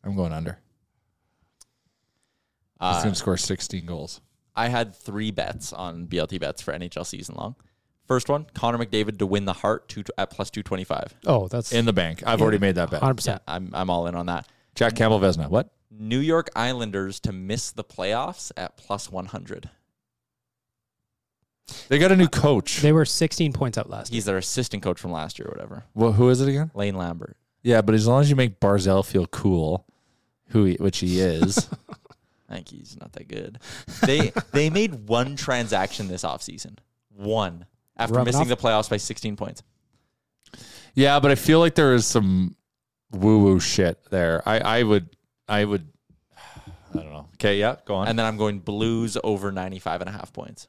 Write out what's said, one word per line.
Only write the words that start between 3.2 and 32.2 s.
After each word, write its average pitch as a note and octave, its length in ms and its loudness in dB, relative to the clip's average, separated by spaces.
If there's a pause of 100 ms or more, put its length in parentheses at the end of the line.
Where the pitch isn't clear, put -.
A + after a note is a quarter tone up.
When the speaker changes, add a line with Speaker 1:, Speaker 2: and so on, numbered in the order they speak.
Speaker 1:
sixteen - 480 -6
goals. E2 360 -12 (340)
Speaker 2:
I A2+ 140 -2
had A#2 260 -2
three G#2+ 360 -8
bets - 420 -8
on E2+ 320 -10
B F2 120 -6
L D#2 100 0
T F#2+ 100 -8
bets C#2+ 240 -8
for - 120 -8
N E2 80 -8
H F2 160 -10
L E2+ 80 -8
season - 300 -14
long. A2 200 -10 (520)
First B2+ 220 0
one, D3 260 -2
Connor A#2+ 280 0
McDavid G#2+ 360 -2
to G2+ 80 0
win G2+ 180 0
the F#2+ 80 -2
Hart - 340 -2
two, G#2 160 -12 (140)
at G2 140 -2
plus - 180 -8
two G#2 140 -10
twenty-five. - 500 -6 (140)
Speaker 3:
Oh, A2+ 200 2
that's A#2+ 240 -6
Speaker 1:
In A#2 140 2
the A2+ 80 4
bank. E2+ 320 -2
I've A2+ 140 2
Speaker 3:
in G#2+ 40 6
Speaker 1:
already A2 140 4
made G2 180 2
that E2+ 140 0
bet. D2+ 120 -2
Speaker 3:
hundred C3 140 2
percent. - 320 -6
Speaker 2:
Yeah, D2 80 -8
I'm, F#2 180 -8
I'm F#2 160 -4
all E2+ 180 0
in F2 80 -6
on F2 120 -6
that. F2 200 -6 (280)
Speaker 1:
Jack A#2 200 2
Campbell A2 240 4
Vezina. E2 300 2
What? G2+ 200 0 (220)
Speaker 2:
New A2 280 -4
York D#3+ 360 0
Islanders A2 680 -4
to A2+ 120 -4
miss F#2+ 380 -8
the A2 120 -12
playoffs A#2+ 760 -6
at - 200 -12
plus - 340 -8
one F#2 160 -8
hundred. - 420 -14 (2250)
Speaker 1:
They D3+ 100 4
got F#3 120 6
a F#3+ 40 8
new F3+ 120 8
coach. - 540 2
Speaker 3:
They D3 120 6
were D#3 120 6
sixteen D#3 480 0
points A#2+ 240 -4
out G#2+ 120 -6
last G#2 220 -12
Speaker 2:
He's A2+ 140 -4
Speaker 3:
year. G2+ 80 0
Speaker 2:
their F#2+ 40 0
assistant G2+ 440 -4
coach F#2 180 -2
from F2+ 120 -8
last D#2 260 -8
year - 120 -12
or - 20 -12
whatever. - 320 -14 (100)
Speaker 1:
Well, A2+ 200 4
who B2 160 8
is B2+ 120 4
it C3+ 80 2
again? D3 240 -2
Speaker 2:
Lane G2+ 220 -4
Lambert. F2 420 -10 (240)
Speaker 1:
Yeah, A#2 200 6
but G#2 120 4
as A2 140 4
long B2+ 140 6
as C#3+ 80 4
you C#3+ 80 4
make A#2+ 220 0
Barzal G2 460 4
feel F2+ 220 0
cool, F2 580 0 (600)
who A2 160 4
he, F#2 120 4
which - 240 -2
he F2+ 200 0
is. F2+ 540 0
Speaker 2:
<laughs> - 760 -20